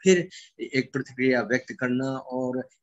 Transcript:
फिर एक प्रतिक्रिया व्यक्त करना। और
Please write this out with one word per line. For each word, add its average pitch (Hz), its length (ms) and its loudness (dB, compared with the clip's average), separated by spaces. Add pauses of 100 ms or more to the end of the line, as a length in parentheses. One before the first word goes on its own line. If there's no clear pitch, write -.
फिर 185 260 6 (300)
एक 127 340 -4
प्रतिक्रिया 127 480 0
व्यक्त 113 380 -4
करना। 127 260 -2
और 127 640 -6 (140)